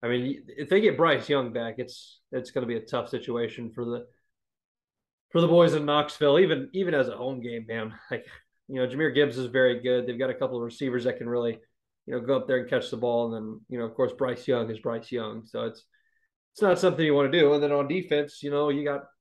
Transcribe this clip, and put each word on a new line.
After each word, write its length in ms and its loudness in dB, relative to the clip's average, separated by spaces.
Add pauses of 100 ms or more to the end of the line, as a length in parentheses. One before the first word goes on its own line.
I 40 -2
mean, 360 -2 (140)
if 120 -8
they 120 4
get 160 2
Bryce 320 2
Young 240 0
back, 240 -6
it's, 420 -14 (120)
it's 200 -8
gonna 160 -4
be 80 -4
a 60 -4
tough 280 -6
situation 640 -6
for 120 -8
the, 200 -8 (1300)
for 100 2
the 60 4
boys 260 8
in 120 0
Knoxville, 540 4
even, 340 2
even 200 -2
as 160 2
a 80 -10
home 240 -6
game, 260 -10
man. 260 -6 (180)
Like, 140 -8 (420)
you 80 -10
know, 120 0
Jahmyr 280 0
Gibbs 220 4
is 100 -4
very 340 2
good. 240 0
They've 140 -6
got 100 0
a 60 -2
couple 220 -4
of 60 -4
receivers 420 -4
that 120 -2
can 120 -8
really, 300 -2 (460)
you 80 -8
know, 80 -4
go 140 0
up 120 -2
there 100 2
and 120 -4
catch 220 -2
the 60 -8
ball. 360 0
And 20 -6
then, 340 -10
you 100 -8
know, 60 -4
of 100 -8
course, 180 0
Bryce 340 -4
Young 220 0
is 100 -8
Bryce 320 -6
Young. 340 -8
So 200 -8
it's, 180 -10 (680)
it's 80 -4
not 180 4
something 260 4
you 100 4
wanna 160 4
do. 220 6
And 100 2
then 80 2
on 160 2
defense, 560 -2
you 80 -6
know, 180 0
you 140 0
got 220 -4 (160)